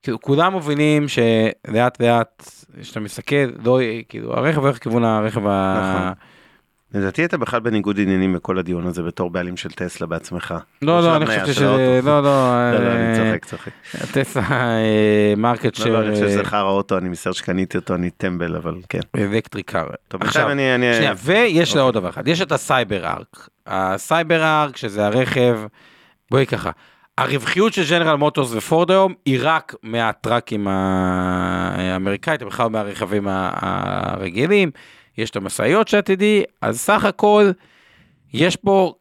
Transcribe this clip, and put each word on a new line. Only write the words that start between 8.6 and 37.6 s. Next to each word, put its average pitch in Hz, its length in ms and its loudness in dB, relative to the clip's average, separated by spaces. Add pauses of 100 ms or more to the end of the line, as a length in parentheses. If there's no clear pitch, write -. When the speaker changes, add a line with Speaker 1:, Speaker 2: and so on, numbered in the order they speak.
Speaker 2:
הזה 85 160 -6
בתור 87 260 -6
בעלים 90 280 -6
של 92 120 -12
טסלה 90 380 -8
בעצמך. 85 460 -8 (280)
Speaker 1:
לא, 147 100 0
Speaker 2:
או 175 60 4
Speaker 1:
לא, 170 60 4
Speaker 2:
של 170 60 4
Speaker 1:
אני 160 60 4 (100)
Speaker 2:
המניה 107 160 0
Speaker 1:
חושב 131 120 0
Speaker 2:
של - 60 -2
Speaker 1:
שזה, 135 80 4
Speaker 2:
האוטו. 131 400 4
Speaker 1:
לא, 147 160 4
לא, 123 480 2
Speaker 2:
לא, 120 120 2
לא, 120 80 2
אני 113 280 0
Speaker 1:
אה, 110 120 2
Speaker 2:
צוחק, 85 140 -4
צוחק. - 260 -14 (320)
Speaker 1:
הטסלה, 135 480 -2
אה, 107 840 4
מרקט 113 420 0
Speaker 2:
לא, 110 140 -2
לא, 113 80 2
אני 107 100 0
חושב 104 120 2
Speaker 1:
של, 101 60 2
Speaker 2:
שזה 101 100 2
Speaker 1:
אה, 98 60 -2
Speaker 2:
חרא 101 240 0
אוטו, 98 280 0
אני 90 120 -4
מצטער 90 240 -6
שקניתי 92 440 -2
אותו, 92 180 -2
אני 90 140 -2
טמבל, 85 460 -4
אבל 82 200 -6 (140)
כן. 87 100 -4 (180)
Speaker 1:
אלקטריק 104 540 -4
קאר. 85 160 -2 (200)
Speaker 2:
טוב, 95 160 -8
Speaker 1:
עכשיו, 147 240 0
Speaker 2:
בינתיים 139 300 0
אני, 123 100 2
אני 117 80 4
Speaker 1:
שנייה, 120 180 2 (100)
ויש 170 520 2
לה 143 60 4
Speaker 2:
אוקיי. - 0 -
Speaker 1:
עוד 127 120 4
דבר 92 160 -2
אחד, 135 180 -6
יש 170 140 0
את 156 100 -4
הסייבר 110 560 0
ארק. - 400 -10 (200)
הסייבר 160 760 0
ארק, 151 340 0
שזה 104 280 -2
הרכב, 123 540 2 (720)
בואי 131 140 4
ככה, 90 260 -4 (460)
הרווחיות 143 560 0
של 190 160 0
ג'נרל 165 260 2
מוטורס 143 380 0
ופורד 165 380 0
היום 190 220 4 (120)
היא 131 160 2
רק 151 420 -2
מהטראקים 110 840 -2
ה-, 98 40 0 (1040)
האמריקאית, 98 680 -4
בכלל 113 240 -4
מהרכבים 104 600 -4
ה-, 95 260 -2
הרגילים, 95 1200 -2 (460)
יש 113 120 -4
את - 60 -14
המשאיות 113 520 0
שעתידי, 202 560 2 (180)
אז 110 180 -2
סך 208 260 0
הכל, 208 460 4 (840)